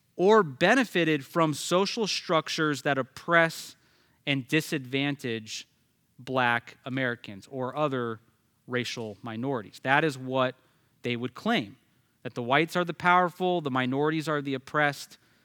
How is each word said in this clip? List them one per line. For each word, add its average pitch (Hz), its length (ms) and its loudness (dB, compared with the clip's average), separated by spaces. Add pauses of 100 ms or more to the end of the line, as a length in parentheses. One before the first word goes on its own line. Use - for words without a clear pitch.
(140)
or 202 300 6
benefited 165 800 2
from 160 280 2
social 190 520 0
structures 156 760 -2
that 139 160 0
oppress 165 760 0 (540)
and 135 180 -2
disadvantage 135 1200 -4 (540)
black 123 640 -2
Americans 120 640 -8
or 131 260 -8
other 127 440 -2 (480)
racial 120 540 -6
minorities. 117 600 -8
That 139 220 4
is 143 120 0
what 131 380 -2 (480)
they 120 140 -2
would 127 180 -6
claim, 175 420 -2 (460)
that 123 120 -12
the 123 80 -6
whites 143 340 2
are 180 80 2
the 165 100 -6
powerful, 180 640 2
the 143 100 -4
minorities 139 580 0
are 147 120 -2
the 139 140 -4
oppressed, 143 640 -2 (260)